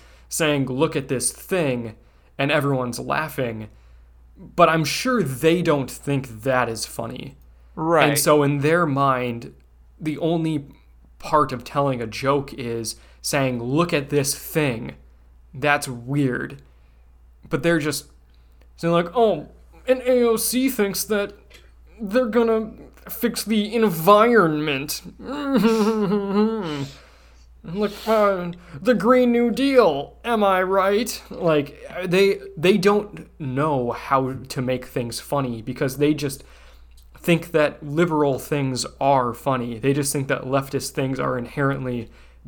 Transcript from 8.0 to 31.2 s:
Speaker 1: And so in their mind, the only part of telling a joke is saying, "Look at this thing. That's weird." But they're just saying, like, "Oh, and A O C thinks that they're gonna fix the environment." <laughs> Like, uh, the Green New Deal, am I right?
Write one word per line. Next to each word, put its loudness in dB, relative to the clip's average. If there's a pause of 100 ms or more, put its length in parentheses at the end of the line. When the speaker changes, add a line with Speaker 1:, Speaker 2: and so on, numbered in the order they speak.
Speaker 1:
And 0
so 6
in 2
their 2
mind, -2 (460)
the -4
only -2 (520)
part 2
of -8
telling 0
a -6
joke -2
is -6 (260)
saying, -2
"Look 0
at -2
this 0
thing. -4 (580)
That's 0
weird." -4 (880)
But -2
they're 2
just -4 (720)
saying, 0
like, 2
"Oh, 2 (380)
and 4
A 4
O 4
C 0
thinks -2
that -2 (680)
they're 0
gonna 2 (380)
fix -4
the 0
environment." 4 (180)
<laughs> 0 (760)
Like, -4 (160)
uh, 2 (280)
the 4
Green 4
New 2
Deal, 2
am 0
I 4
right? 0